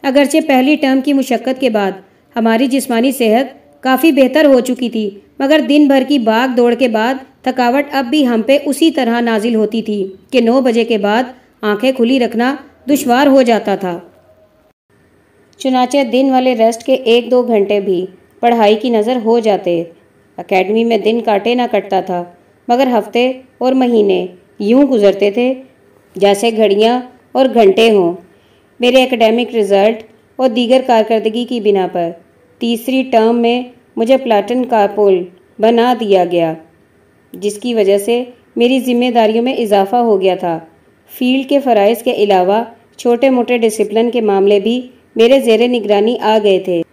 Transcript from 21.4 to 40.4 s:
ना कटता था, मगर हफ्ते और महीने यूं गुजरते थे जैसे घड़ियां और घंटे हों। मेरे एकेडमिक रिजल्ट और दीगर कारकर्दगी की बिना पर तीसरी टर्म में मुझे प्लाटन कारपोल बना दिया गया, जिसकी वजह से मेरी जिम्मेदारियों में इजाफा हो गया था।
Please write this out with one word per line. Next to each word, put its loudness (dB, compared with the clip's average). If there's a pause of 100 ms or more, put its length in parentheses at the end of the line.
ना -2
कटता -2
था, -6 (480)
मगर 0
हफ्ते -2 (360)
और 0
महीने 0 (340)
यूं 4
गुजरते 2
थे -2 (640)
जैसे 0
घड़ियां 2 (340)
और 2
घंटे 4
हों। 2 (680)
मेरे 2
एकेडमिक 0
रिजल्ट 0 (400)
और 0
दीगर 0
कारकर्दगी 0
की -6
बिना 0
पर -6 (480)
तीसरी -2
टर्म 2
में -2 (280)
मुझे 2
प्लाटन -2
कारपोल 0 (340)
बना 2
दिया 0
गया, -2 (760)
जिसकी -6
वजह 2
से -2 (420)
मेरी 2
जिम्मेदारियों 0
में -2
इजाफा 0
हो 2
गया 0
था। -4 (560)